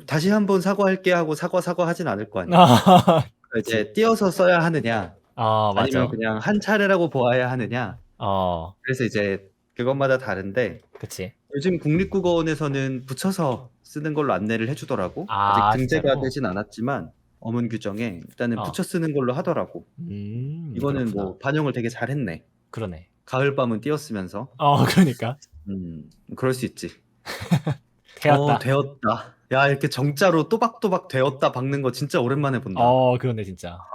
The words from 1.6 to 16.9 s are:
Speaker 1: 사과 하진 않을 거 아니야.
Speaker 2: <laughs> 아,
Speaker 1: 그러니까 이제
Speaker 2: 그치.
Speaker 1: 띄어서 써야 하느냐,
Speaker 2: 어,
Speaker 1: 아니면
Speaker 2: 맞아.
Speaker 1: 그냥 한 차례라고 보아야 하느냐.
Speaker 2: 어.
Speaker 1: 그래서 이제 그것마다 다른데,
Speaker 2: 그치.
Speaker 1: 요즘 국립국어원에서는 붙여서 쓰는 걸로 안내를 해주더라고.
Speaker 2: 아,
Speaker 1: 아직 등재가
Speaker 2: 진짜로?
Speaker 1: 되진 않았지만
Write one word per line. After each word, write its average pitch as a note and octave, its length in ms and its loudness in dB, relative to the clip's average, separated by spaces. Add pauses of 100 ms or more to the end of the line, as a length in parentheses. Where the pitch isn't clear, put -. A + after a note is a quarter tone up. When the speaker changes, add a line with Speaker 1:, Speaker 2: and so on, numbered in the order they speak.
Speaker 1:
사과 F3 280 0
하진 E3+ 180 -2
않을 G#2+ 240 -4
거 - 120 -4
아니야. E3+ 140 2
Speaker 2:
<laughs> F3 40 10
아, F3 460 8
Speaker 1:
그러니까 D3+ 520 0
이제 A2 280 -2
Speaker 2:
그치. - 80 -16
Speaker 1:
띄어서 A3 360 2
써야 F3+ 300 4
하느냐, A#2 540 -2 (200)
Speaker 2:
어, A2 400 2
Speaker 1:
아니면 F#2+ 300 2
Speaker 2:
맞아. - 60 -4
Speaker 1:
그냥 A2 280 -4
한 G3+ 220 0
차례라고 G3 500 2
보아야 B2 400 2
하느냐. A#2+ 480 -6 (200)
Speaker 2:
어. F#2 640 -2
Speaker 1:
그래서 C3 220 -4
이제 G2+ 440 -4 (260)
그것마다 C3 440 0
다른데, G2 640 -4 (200)
Speaker 2:
그치. - 320 -12 (240)
Speaker 1:
요즘 E3+ 220 0
국립국어원에서는 D#3 1300 0
붙여서 D3 640 -4 (120)
쓰는 D3+ 300 -8
걸로 C#3+ 220 0
안내를 A2 340 -2
해주더라고. A#2 600 -4
Speaker 2:
아, G2+ 420 4
Speaker 1:
아직 A2+ 80 2
등재가 C3 240 0
Speaker 2:
진짜로? C#3 200 2
Speaker 1:
되진 C3+ 220 -4
않았지만 G#2 640 -4 (300)